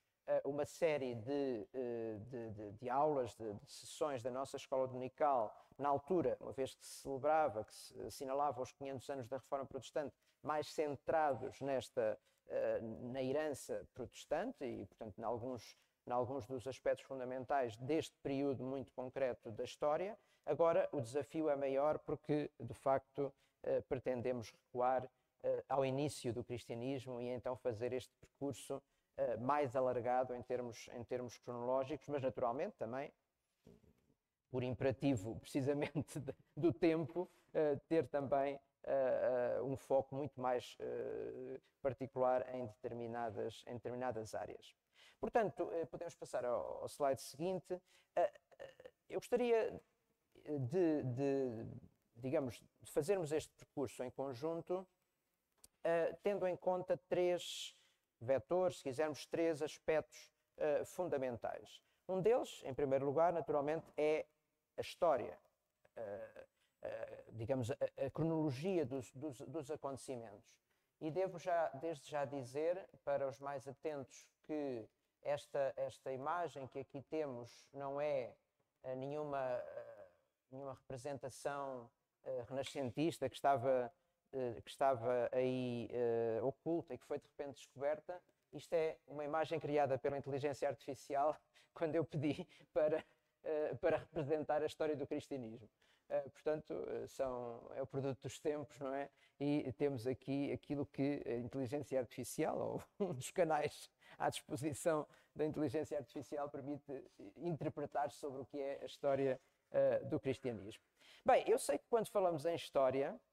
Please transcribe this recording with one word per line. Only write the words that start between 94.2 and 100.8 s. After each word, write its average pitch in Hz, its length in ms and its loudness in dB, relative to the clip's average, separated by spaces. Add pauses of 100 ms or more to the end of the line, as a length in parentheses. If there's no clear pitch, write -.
a 151 40 2
história 151 300 0
do 139 120 -4
cristianismo. 120 640 -6 (380)
Eh, 143 220 0
portanto, - 440 -2 (140)
eh, 117 200 -4
são, 123 640 -4
é 123 80 -4
o 139 60 -4
produto 135 340 -2
dos - 180 -8
tempos, 147 400 -2
não 135 140 -2
é? 139 160 -4 (300)
E 143 340 2
temos 139 340 0
aqui 135 440 0
aquilo 143 340 -2